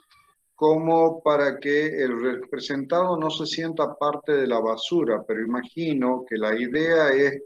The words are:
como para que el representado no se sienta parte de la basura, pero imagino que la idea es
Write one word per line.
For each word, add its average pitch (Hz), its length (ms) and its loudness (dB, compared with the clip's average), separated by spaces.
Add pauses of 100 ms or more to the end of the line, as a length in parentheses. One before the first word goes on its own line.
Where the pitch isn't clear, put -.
(560)
como 165 680 4
para 143 360 2
que 151 460 0
el 120 180 -2
representado 139 960 -2
no 156 120 -2
se 156 160 -6
sienta 160 500 -4
parte 147 360 -2
de 139 140 2
la 120 140 0
basura, 110 680 0
pero 110 160 -4
imagino 127 880 -2
que 113 80 -6
la 107 220 0
idea 156 520 2
es 139 360 2